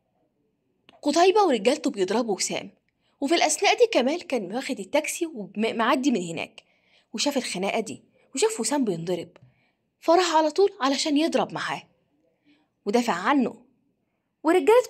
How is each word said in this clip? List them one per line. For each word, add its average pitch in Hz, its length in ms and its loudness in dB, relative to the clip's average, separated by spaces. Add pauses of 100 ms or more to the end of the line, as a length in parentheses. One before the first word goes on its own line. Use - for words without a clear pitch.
(1000)
قتيبة 359 420 4
ورجالته 269 460 2
بيضربوا 202 460 -2
وسام، - 360 -8 (500)
وفي 277 140 2
الأثناء 370 420 0
دي 453 140 4
كمال 294 360 0
كان 202 280 -6
واخد 254 240 -6
التاكسي 285 460 -4
ومعدي 240 880 -2
من 208 100 0
هناك، 165 420 -10 (500)
وشاف 277 240 -2
الخناقة 196 420 -4
دي 196 240 -10 (320)
وشاف 427 240 -2
وسام 262 260 -2
بينضرب، 170 440 -4 (680)
فراح 339 360 2
على 311 160 4
طول 392 180 4 (120)
علشان 277 360 0
يضرب 254 360 0
معاه - 300 -8 (1040)
ودافع 233 280 2
عنه، 220 520 0 (800)
ورجالة 370 460 6